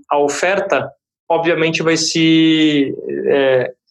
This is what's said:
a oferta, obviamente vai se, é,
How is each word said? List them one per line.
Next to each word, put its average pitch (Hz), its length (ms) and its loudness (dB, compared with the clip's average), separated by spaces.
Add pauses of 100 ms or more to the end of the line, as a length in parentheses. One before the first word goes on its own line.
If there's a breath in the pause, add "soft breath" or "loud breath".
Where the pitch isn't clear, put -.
a 147 100 0
oferta, 147 680 -2 (400)
obviamente 165 540 0
vai 160 140 0
se, 160 960 2 (360)
é, 131 440 2 (180)